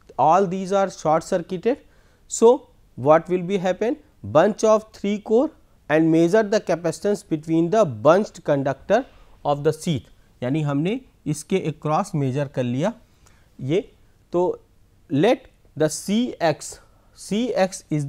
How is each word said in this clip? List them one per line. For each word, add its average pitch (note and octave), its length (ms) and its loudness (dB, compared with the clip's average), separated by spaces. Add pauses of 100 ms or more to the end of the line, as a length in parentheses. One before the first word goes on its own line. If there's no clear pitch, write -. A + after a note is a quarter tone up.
(180)
all E3 300 4
these F#3 240 -6
are G3 180 0
short D#3+ 340 -2
circuited, F#3 540 -4 (500)
so A#3+ 400 4 (300)
what D3+ 320 4
will F3+ 140 -2
be F#3+ 160 -2
happen? F#3+ 380 -2 (260)
Bunch D3+ 400 2
of G#3+ 300 2
three G3+ 260 -4
core A#3 320 0 (380)
and D#3+ 220 4
measure E3+ 300 4
the G#3+ 180 -2
capacitance F3 640 -4
between D#3+ 460 -2
the G#3+ 160 2
bunched D3+ 580 2
conductor C#3+ 640 0 (380)
of C#3+ 200 -2
the D#3 100 2
sheath, D#3 340 -6 (360)
यानी C#3 180 -2
हमने D3+ 380 -2 (280)
इसके E3 340 -4 (100)
across D#3 440 -4
मेजर C#3 400 -2
कर C3 80 -2
लिया C3+ 300 -2 (640)
ये। D3+ 220 -2 (520)
तो F3 80 0 (680)
let G#3 360 0 (320)
the D3+ 120 0
सी G3 280 -4 (260)
एक्स, - 360 -4 (360)
सी A3 300 -4 (180)
एक्स F#3 200 -4 (100)
is D3 160 -2